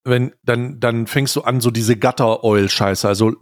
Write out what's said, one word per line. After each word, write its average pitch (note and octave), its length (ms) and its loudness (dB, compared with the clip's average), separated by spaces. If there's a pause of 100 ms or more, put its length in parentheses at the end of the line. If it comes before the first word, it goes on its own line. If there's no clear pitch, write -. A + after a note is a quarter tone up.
wenn, B2 280 0 (100)
dann, A#2+ 380 -4
dann A#2 260 -2
fängst C#3 300 -2
du D3 60 -4
an, B2 180 0
so A#2+ 100 2
diese A2+ 260 2
Gutter-Oil-Scheiße, G#2 1120 0
also G#2+ 340 2